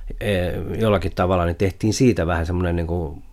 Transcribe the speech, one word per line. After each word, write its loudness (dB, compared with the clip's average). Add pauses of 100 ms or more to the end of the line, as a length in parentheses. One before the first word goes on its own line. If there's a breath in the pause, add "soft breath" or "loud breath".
(200 loud breath)
eh, 0 (260)
jollakin 2
tavalla, 2
niin 0
tehtiin 0
siitä 4
vähän 0
semmoinen 0
niin -2
kuin -4 (100)